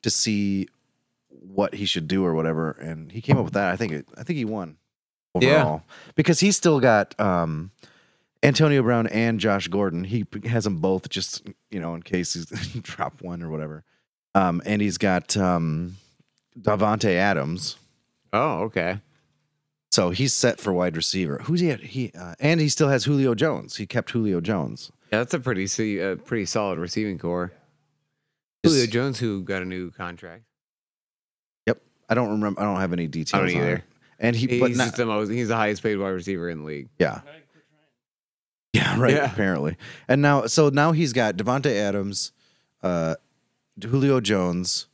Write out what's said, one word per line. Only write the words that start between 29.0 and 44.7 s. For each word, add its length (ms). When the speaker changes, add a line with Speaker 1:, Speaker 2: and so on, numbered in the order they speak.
Speaker 2:
who 240
got 180
a 40
new 260
contract. 520
Speaker 1:
Yep. 140
I 60
don't 160
remember. 280
I 60
don't 160
have 100
any 160
details 340
Speaker 2:
I 60
don't 80
Speaker 1:
on 120
Speaker 2:
either. 100
Speaker 1:
it. 60
And 160
he, 120
Speaker 2:
He, 120
Speaker 1:
but 100
Speaker 2:
he's 80
Speaker 1:
not 80
Speaker 2:
just 120
the 80
most, 240
he's 200
the 60
highest 280
paid 140
wide 120
receiver 400
in 100
the 60
league. 240
Speaker 1:
Yeah. 220
Yeah, 260
right, 140
Speaker 2:
Yeah. 180
Speaker 1:
apparently. 460
And 160
now, 240
so 220
now 240
he's 200
got 240
Davante 380
Adams, 560
uh, 340
Julio 400
Jones 760